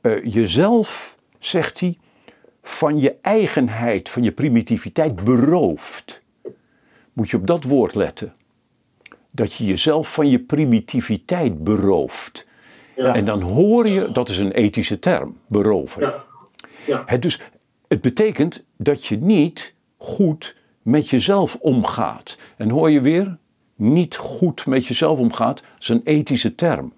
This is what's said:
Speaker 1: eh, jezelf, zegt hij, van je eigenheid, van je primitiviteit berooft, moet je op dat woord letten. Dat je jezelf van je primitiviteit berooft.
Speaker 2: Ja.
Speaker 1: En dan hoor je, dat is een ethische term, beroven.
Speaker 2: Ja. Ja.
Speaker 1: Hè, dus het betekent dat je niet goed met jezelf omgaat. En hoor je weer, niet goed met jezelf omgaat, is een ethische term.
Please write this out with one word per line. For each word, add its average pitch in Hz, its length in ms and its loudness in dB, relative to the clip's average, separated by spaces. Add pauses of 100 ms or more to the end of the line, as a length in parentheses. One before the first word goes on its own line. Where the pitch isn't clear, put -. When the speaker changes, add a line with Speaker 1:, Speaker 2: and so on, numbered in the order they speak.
Speaker 1:
eh, 110 220 0 (100)
jezelf, 147 840 0 (220)
zegt - 400 -4
hij, 180 180 -4 (640)
van 151 380 -2
je 135 220 2
eigenheid, 120 880 0
van 123 140 -2
je 104 80 2
primitiviteit 120 920 -2
berooft, 123 1000 0 (920)
moet 110 160 -4
je 120 80 0
op 95 100 -2
dat 170 160 0
woord 127 320 2
letten. 85 380 -4 (1000)
Dat 104 220 -4
je 117 120 -6
jezelf 147 480 0
van 147 160 2
je 123 100 4
primitiviteit 120 1200 -2
berooft. 95 840 0 (500)
Speaker 2:
Ja. 127 200 2
Speaker 1:
En 104 100 2
dan 104 160 0
hoor 208 460 4
je, 190 240 0
dat 123 180 -2
is 92 80 -4
een 98 140 0
ethische 104 480 0
term, 73 380 -2 (100)
beroven. 101 540 0
Speaker 2:
Ja. - 220 -4 (600)
Ja. 139 200 -2
Speaker 1:
Hè, 123 140 0
dus 139 220 -4 (460)
het 98 140 0
betekent 165 640 0 (140)
dat 143 280 -2
je 104 120 -4
niet 165 560 0 (240)
goed - 580 -2 (260)
met 147 280 2
jezelf 185 460 2
omgaat. 110 840 -2 (200)
En 110 120 -2
hoor 156 220 4
je 143 100 6
weer, 170 360 0 (380)
niet 147 400 2
goed - 500 -2
met 131 220 0
jezelf 151 320 0
omgaat, 117 420 0 (180)
is - 100 -12
een 117 140 2
ethische 147 520 0
term. 87 420 -2